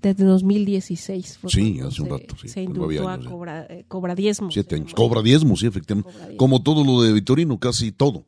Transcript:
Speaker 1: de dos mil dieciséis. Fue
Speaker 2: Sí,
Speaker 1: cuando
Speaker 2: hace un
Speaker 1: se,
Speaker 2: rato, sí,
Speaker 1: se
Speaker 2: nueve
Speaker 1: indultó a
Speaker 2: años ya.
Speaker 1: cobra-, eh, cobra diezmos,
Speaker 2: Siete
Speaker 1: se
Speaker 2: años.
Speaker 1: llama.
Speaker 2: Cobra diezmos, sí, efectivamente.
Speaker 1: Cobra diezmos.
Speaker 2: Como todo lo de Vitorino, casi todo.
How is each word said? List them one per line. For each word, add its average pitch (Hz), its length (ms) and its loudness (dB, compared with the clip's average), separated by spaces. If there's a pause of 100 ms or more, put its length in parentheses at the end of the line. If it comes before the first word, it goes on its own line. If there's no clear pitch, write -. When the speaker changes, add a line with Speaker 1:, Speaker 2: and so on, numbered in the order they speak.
Speaker 1:
de 196 120 2
dos 190 300 4
mil 202 220 2
dieciséis. 190 720 -6
Fue 185 120 -10
Speaker 2:
Sí, 104 280 2
Speaker 1:
cuando 67 100 -6
Speaker 2:
hace 71 140 -6
un 69 60 -4
Speaker 1:
se, 69 60 -6
Speaker 2:
rato, - 260 -12
sí, 120 80 -16
Speaker 1:
se 185 180 -8
Speaker 2:
nueve - 280 -4
Speaker 1:
indultó - 140 -4
a 185 60 -6
Speaker 2:
años 127 100 -12
ya. 120 60 -12
Speaker 1:
cobra-, 170 400 -12
eh, 175 180 -20
cobra 180 260 -6
diezmos, 202 400 -2
Speaker 2:
Siete 101 160 -2
Speaker 1:
se 78 60 -4
Speaker 2:
años. 78 160 -6
Speaker 1:
llama. - 40 -8
Speaker 2:
Cobra 113 260 2
diezmos, 127 380 4
sí, 110 60 0
efectivamente. 101 440 -4
Speaker 1:
Cobra - 160 -20
diezmos. 92 120 -16
Speaker 2:
Como 131 240 4
todo 151 220 2
lo 127 180 4
de 110 120 6
Vitorino, 127 440 2
casi 117 340 -4
todo. 139 360 -2